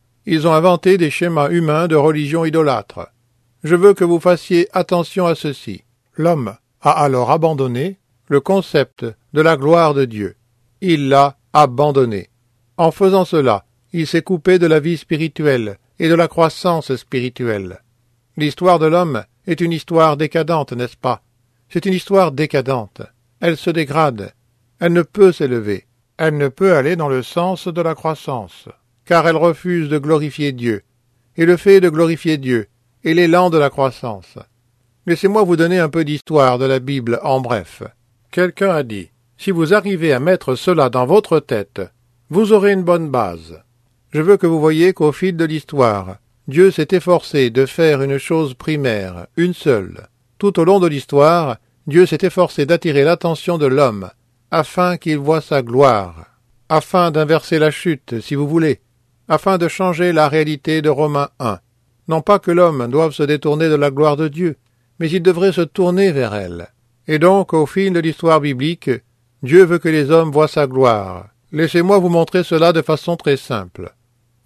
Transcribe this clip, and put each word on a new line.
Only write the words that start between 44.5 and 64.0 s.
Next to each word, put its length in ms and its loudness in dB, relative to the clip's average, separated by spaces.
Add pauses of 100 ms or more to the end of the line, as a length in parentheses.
voyiez 320 2
qu'au 200 0
fil 240 -4
de 80 -2
l'histoire, 720 -2 (300)
Dieu 240 4
s'est 220 -2
efforcé 580 0
de 160 0
faire 360 0
une 160 -4
chose 360 -4
primaire, 720 -4 (100)
une 180 0
seule. 540 -4 (300)
Tout 220 0
au 40 2
long 140 4
de 80 2
l'histoire, 720 2 (300)
Dieu 200 4
s'est 200 -2
efforcé 400 -2
d'attirer 380 0
l'attention 540 -2
de 80 0
l'homme, 440 0 (400)
afin 460 -2
qu'il 220 -4
voie 220 -2
sa 220 -2
gloire, 640 0 (420)
afin 420 0
d'inverser 480 0
la 120 2
chute, 500 -6
si 140 -8
vous 120 -2
voulez, 340 0 (480)
afin 300 0
de 100 -2
changer 440 -2
la 160 4
réalité 520 -2
de 100 0
Romains 400 -2 (100)
un. 180 -4 (500)
Non 120 -2
pas 180 2
que 120 -6
l'homme 380 2
doive 240 0
se 100 -6
détourner 460 -2
de 60 0
la 160 0
gloire 260 0